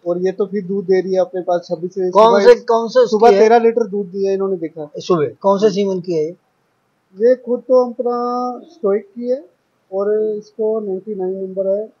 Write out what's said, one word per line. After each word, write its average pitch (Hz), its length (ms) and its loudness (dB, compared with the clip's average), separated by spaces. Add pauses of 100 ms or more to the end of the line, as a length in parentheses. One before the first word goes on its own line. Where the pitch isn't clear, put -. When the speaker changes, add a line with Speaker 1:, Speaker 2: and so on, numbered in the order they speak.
Speaker 1:
और 175 120 -2
ये 185 140 -2
तो 202 140 -4
फिर 190 200 -8
दूध 196 180 -6
दे 190 160 2
रही 185 140 -4
है 185 60 0
अपने 180 200 -4
पास 175 260 -4
छब्बीस 175 240 -8
से, 185 200 -4
Speaker 2:
कौन 202 300 4
Speaker 1:
सुबह, 240 140 8
Speaker 2:
से, 214 60 0
कौन 226 280 0
से 247 120 2
उसकी 233 100 4
Speaker 1:
सुबह 220 200 6
Speaker 2:
है? 196 80 4
Speaker 1:
तेरह 220 200 6
लीटर 226 280 2
दूध 202 200 -6
दिया 196 260 -4
इन्होंने, 196 240 -2
देखा। 160 400 -10
Speaker 2:
सुबह 160 320 -2 (120)
कौन 196 180 2
से 208 80 2
Speaker 1:
हाँ। 202 60 2
Speaker 2:
सीमन 190 280 -4
की 180 120 -8
है 156 120 -2
ये? 165 60 -6 (840)
Speaker 1:
ये 233 200 4
खुद 247 260 -4
तो 247 300 2
अपना 240 760 -6
stoic 202 480 -4
की 240 120 -8
है 269 160 -4 (480)
और 208 300 -2 (120)
इसको 220 460 -6
नाइंटी 202 340 -8
नाइन 190 220 -6
number 190 420 -4
है। 220 220 -10